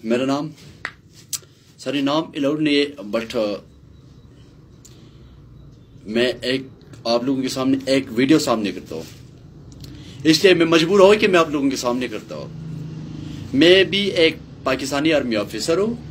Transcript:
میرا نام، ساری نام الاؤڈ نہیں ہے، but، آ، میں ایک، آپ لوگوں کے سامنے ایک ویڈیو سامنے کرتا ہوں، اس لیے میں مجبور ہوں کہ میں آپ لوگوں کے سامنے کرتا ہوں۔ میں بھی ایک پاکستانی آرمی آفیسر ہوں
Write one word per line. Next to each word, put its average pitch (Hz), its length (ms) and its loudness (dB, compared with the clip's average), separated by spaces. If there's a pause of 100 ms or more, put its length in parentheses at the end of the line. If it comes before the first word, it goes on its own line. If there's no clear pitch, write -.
میرا 123 220 0
نام، 143 220 -2 (1300)
ساری 135 220 -4
نام 139 220 0 (120)
الاؤڈ 151 280 -2
نہیں 147 140 2
ہے، 143 80 2 (140)
but، 104 260 -6 (100)
آ، 107 260 -2 (2500)
میں 117 360 0
ایک، 131 220 -4 (420)
آپ 120 200 0
لوگوں 131 180 -2
کے 127 60 -2
سامنے 131 280 0 (100)
ایک 135 240 2
ویڈیو 135 280 4
سامنے 110 340 0
کرتا 82 220 -12
ہوں، 80 80 -8 (1200)
اس 160 200 4
لیے 185 100 8
میں 165 120 2
مجبور 165 340 4
ہوں 196 140 10
کہ 214 140 2
میں 180 100 4
آپ 156 120 2
لوگوں 139 200 0
کے 127 60 -4
سامنے 123 320 -2
کرتا 104 280 -10
ہوں۔ 71 120 -12 (1040)
میں 175 320 6
بھی 175 140 -2
ایک 170 380 2 (280)
پاکستانی 139 480 0
آرمی 123 240 0
آفیسر 107 420 -2
ہوں 226 160 -2 (160)